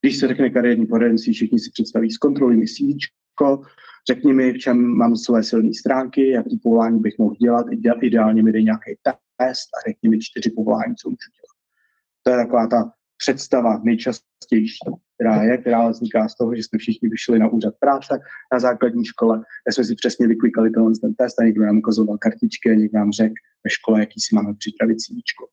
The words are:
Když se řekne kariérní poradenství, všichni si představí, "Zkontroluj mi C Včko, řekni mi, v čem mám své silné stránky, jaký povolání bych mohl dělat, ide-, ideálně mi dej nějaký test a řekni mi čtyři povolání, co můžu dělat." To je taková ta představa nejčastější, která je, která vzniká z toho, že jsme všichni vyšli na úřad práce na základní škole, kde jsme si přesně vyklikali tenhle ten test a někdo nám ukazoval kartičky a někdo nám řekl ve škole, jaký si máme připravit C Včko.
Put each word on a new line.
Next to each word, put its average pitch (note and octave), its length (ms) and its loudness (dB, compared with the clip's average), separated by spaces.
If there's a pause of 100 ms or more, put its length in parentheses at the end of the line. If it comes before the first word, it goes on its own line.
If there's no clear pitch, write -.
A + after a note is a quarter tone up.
Když - 140 0
se C3+ 100 0
řekne B2+ 220 0
kariérní A#2+ 360 2
poradenství, A2+ 460 0
všichni A2 260 0
si - 140 -6
představí, A2+ 380 -2
"Zkontroluj C3+ 460 2
mi A2 100 2
C C#3+ 280 -2
Včko, - 680 -4 (460)
řekni B2+ 240 2
mi, C3 200 2
v B2+ 60 -6
čem B2 180 0 (200)
mám A#2 200 4
své A2+ 260 0
silné A2 280 0 (100)
stránky, C3 480 0
jaký A#2+ 340 -2
povolání A2+ 380 2
bych G#2+ 180 -4
mohl G#2+ 160 0
dělat, A#2+ 360 0
ide-, A#2 320 0
ideálně A2 400 2
mi A2 100 4
dej A2 120 2
nějaký A2 300 -2 (420)
test B2+ 400 -4
a - 120 -8
řekni A2+ 200 -4
mi A2 120 2
čtyři A2+ 300 -6
povolání, G#2+ 460 -4
co - 120 -12
můžu - 80 -8
dělat." - 400 -20 (680)
To B2+ 80 2
je B2 60 2
taková A#2+ 300 0
ta A#2 260 0 (240)
představa A#2+ 680 -2
nejčastější, - 920 -2 (360)
která A2 280 0
je, A#2+ 160 2
která A#2 300 0
vzniká A2+ 400 -2
z - 80 -12
toho, A#2+ 200 -2
že A2+ 60 -8
jsme A2 160 -6
všichni A2+ 300 -4
vyšli A2+ 300 0
na A2 100 4
úřad A2 320 -2
práce C#3 400 -2 (320)
na B2+ 80 0
základní A#2+ 440 0
škole, A2+ 340 0
kde - 340 -8
jsme B2 120 0
si A2+ 100 -2
přesně A#2+ 320 -2
vyklikali A2+ 440 2
tenhle A2+ 300 2
ten A2 140 -2
test A#2+ 260 -2
a A#2 40 2
někdo A2 200 4
nám G#2+ 140 4
ukazoval G#2+ 400 0
kartičky - 520 -2
a A2 40 4
někdo G#2+ 240 2
nám G2+ 140 0
řekl A2 220 0 (300)
ve G2+ 60 -6
škole, A2 300 0
jaký G#2+ 200 -6
si - 140 -2
máme G#2 200 0
připravit A2+ 460 -4
C - 140 -14
Včko. - 380 -12